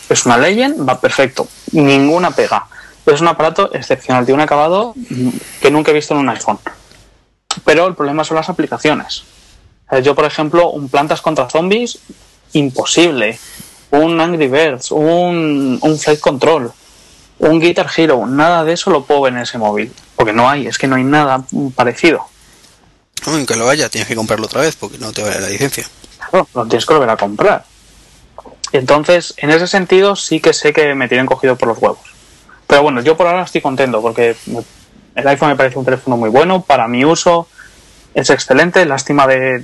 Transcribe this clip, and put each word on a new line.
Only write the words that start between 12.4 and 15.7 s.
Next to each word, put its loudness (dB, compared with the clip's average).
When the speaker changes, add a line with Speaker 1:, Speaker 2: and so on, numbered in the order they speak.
Speaker 1:
imposible. 0
Un 2
Angry 0
Birds, -2
un, 0